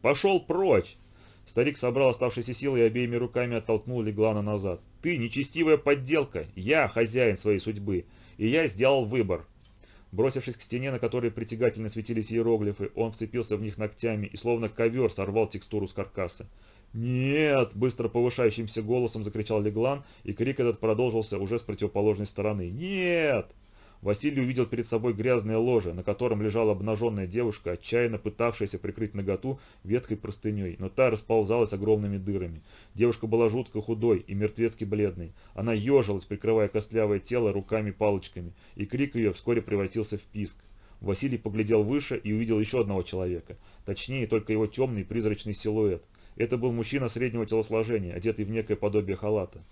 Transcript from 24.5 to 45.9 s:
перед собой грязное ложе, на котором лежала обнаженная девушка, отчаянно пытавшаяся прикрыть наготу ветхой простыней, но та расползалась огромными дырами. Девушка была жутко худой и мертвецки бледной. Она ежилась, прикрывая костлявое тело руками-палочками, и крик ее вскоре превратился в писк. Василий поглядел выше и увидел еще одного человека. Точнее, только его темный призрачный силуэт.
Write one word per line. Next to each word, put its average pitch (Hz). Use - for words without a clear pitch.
перед 113
собой 117
грязное 113
ложе, 113
на 90
котором 104
лежала 110
обнаженная 104
девушка, 101
отчаянно 117
пытавшаяся 107
прикрыть 101
наготу 101
ветхой 110
простыней, 101
но 95
та 127
расползалась 110
огромными 104
дырами. 92
Девушка 113
была 113
жутко 110
худой 107
и 101
мертвецки 110
бледной. 98
Она 107
ежилась, 107
прикрывая 107
костлявое 107
тело 117
руками-палочками, 101
и 101
крик 131
ее 110
вскоре 117
превратился 101
в -
писк. -
Василий 117
поглядел 107
выше 131
и 107
увидел 110
еще 110
одного 98
человека. 90
Точнее, 127
только 110
его 107
темный 113
призрачный 107
силуэт. 107